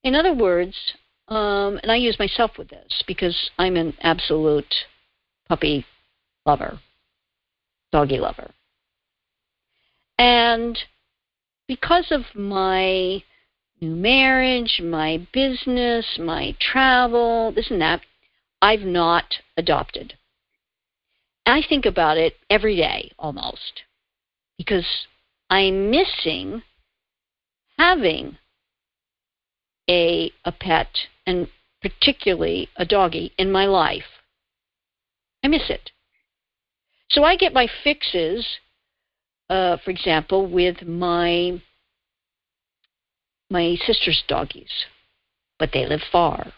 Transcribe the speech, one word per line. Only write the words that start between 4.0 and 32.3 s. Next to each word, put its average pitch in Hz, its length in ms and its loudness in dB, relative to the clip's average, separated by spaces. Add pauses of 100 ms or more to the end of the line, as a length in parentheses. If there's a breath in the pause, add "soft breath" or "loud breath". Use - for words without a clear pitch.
absolute 156 720 0 (760)
puppy 143 380 0 (580)
lover, - 360 0 (1120)
doggy 139 260 2
lover. - 320 -6 (1700)
And 233 600 4 (880)
because 339 440 0
of 285 120 0 (120)
my 190 880 -2 (580)
new 165 160 -4
marriage, 254 880 2
my 165 480 -2
business, 247 840 -2
my 160 420 -6
travel, 240 920 2
this - 180 -4
and 196 100 0
that, 160 220 0 (580)
I've 208 220 4
not 175 560 0 (180)
adopted. - 580 -4 (1300)
I 277 200 4
think 285 200 0
about 165 320 2
it 160 180 0 (140)
every 208 260 2
day - 420 -2
almost - 640 -12 (760)
because - 480 -4 (440)
I'm 196 400 2
missing 196 720 -2 (1160)
having 302 600 2 (1500)
a, 170 420 2 (140)
a 170 80 -6
pet, 160 360 -2 (380)
and 180 220 -2 (340)
particularly 180 960 -2